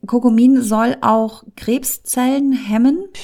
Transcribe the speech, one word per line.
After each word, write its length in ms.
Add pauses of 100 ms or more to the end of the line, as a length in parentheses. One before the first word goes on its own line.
Kurkumin 560
soll 400
auch 420 (120)
Krebszellen 960
hemmen? 540 (180)